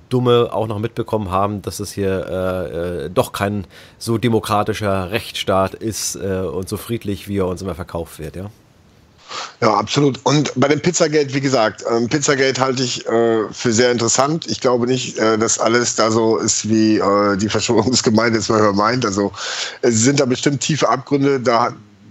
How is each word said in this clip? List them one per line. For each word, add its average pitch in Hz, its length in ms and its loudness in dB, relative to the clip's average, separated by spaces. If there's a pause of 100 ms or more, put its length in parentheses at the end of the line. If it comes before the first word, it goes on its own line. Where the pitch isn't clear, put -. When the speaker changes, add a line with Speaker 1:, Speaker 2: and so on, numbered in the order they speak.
Speaker 1:
Dumme 120 440 2
auch 107 160 -2
noch 104 100 -4
mitbekommen 107 540 -4
haben, 101 300 0
dass - 180 -10
es 98 120 -8
hier, 95 360 -2
äh, 87 800 -4
äh, 87 40 -10
doch 120 220 0
kein 101 340 -2 (320)
so 113 180 -2
demokratischer 104 920 0
Rechtsstaat 95 640 -2
ist, - 400 -6
äh, 92 280 -4
und 90 260 -6
so 107 80 -4
friedlich, 101 520 -6
wie 101 100 -2
er 92 100 0
uns 90 120 -4
immer 92 140 -6
verkauft 85 460 -10
wird, 78 160 -12
ja? 101 140 -10 (1080)
Speaker 2:
Ja, 110 140 2
absolut. 123 500 0
Und 135 320 2
bei 139 120 2
dem 147 120 2
Pizzagate, 151 540 0
wie 139 80 -2
gesagt, 123 480 0
ähm, 117 180 2
Pizzagate 135 500 0
halte 131 240 0
ich, - 240 -4
äh, 113 340 2 (100)
für - 220 -2
sehr 123 200 4
interessant. 127 540 0
Ich 110 140 -6
glaube 120 260 2
nicht, 123 320 -2
äh, 110 180 2
dass 110 220 0
alles 117 380 2
da 110 140 2
so 110 280 2
ist, 110 280 -2
wie, 110 300 4
äh, 101 400 2
die 101 140 -2
Verschwörungsgemeinde 113 880 2
es 104 100 -2
manchmal 107 240 4
meint. 113 320 2
Also, 101 260 0 (520)
es 113 200 2
sind 139 180 4
da 143 40 4
bestimmt 131 380 0
tiefe 151 260 0
Abgründe. 139 520 0
Da, 117 340 2 (360)